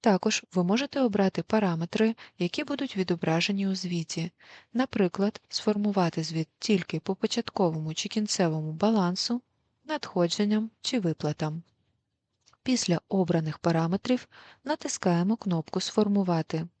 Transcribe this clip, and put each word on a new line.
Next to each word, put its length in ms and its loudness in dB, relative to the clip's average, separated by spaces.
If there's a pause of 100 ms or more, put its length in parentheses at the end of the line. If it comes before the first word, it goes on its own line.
Також 440 2 (100)
ви 100 2
можете 360 0
обрати 420 2
параметри, 720 0 (240)
які 260 -2
будуть 320 -6
відображені 720 0
у 60 0
звіті. 560 -4 (420)
Наприклад, 760 0
сформувати 720 0
звіт 260 -4 (100)
тільки 420 0
по 140 -4
початковому 800 -2
чи 140 -6
кінцевому 640 0
балансу, 720 0 (420)
надходженням 840 0 (100)
чи 200 -2
виплатам. 600 -2 (1000)
Після 460 0
обраних 500 0
параметрів 680 0 (360)
натискаємо 720 0
кнопку 440 -2
"Сформувати". 880 0 (120)